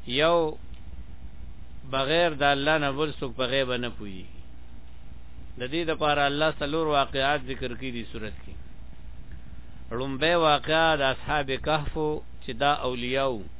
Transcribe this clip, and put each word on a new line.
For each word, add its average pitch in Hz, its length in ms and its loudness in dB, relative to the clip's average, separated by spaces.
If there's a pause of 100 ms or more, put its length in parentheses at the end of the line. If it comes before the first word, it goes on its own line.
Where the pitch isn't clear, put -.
یو، 156 500 4 (1300)
بغیر 156 400 4
د 143 120 -2
الله 143 360 4
نه 143 120 2
بل 143 220 0
څوک 127 240 -4
په 131 80 0
غیبه 127 320 2
نه 123 140 -2
پوهیږي. 95 500 -8 (1200)
د 123 120 -4
دې 165 160 -2
دپاره 147 400 4
الله 147 320 4
څلور 156 280 0
واقعات 139 600 2
ذکر 127 280 -4
کړي 127 160 -6
دي 117 220 -6
سورت 107 320 -6
کې. - 100 -8 (1400)
لومبی 135 420 2
واقعه 156 640 6
د 139 60 2
اصحاب 135 460 2 (160)
کهف 151 320 0
و، 151 260 0 (240)
چې 135 40 -6
دا 139 220 4
اولیاء 127 580 0
وو. 107 120 -4 (180)